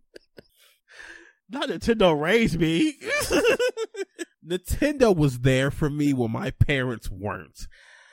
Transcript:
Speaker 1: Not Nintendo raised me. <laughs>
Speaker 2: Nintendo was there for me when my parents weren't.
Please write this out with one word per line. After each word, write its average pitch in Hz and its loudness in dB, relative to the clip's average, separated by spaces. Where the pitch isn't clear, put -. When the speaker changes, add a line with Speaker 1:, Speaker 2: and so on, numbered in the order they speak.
Speaker 1:
Not 285 -6
Nintendo 190 2
raised 170 2
me. 170 2
<laughs> - -10
Speaker 2:
Nintendo 233 0
was 139 0
there 131 2
for 156 -2
me 147 0
when 120 0
my 196 -4
parents 127 -2
weren't. 95 -10